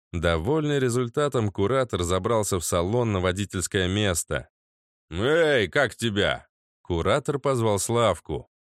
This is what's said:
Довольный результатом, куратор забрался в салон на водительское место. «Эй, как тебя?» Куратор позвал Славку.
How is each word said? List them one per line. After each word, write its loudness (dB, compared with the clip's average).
Довольный 0
результатом, 0
куратор 0
забрался 0
в -6
салон 0
на 0
водительское -2
место. -2
«Эй, 2
как 0
тебя?» -2
Куратор -2
позвал 2
Славку. -2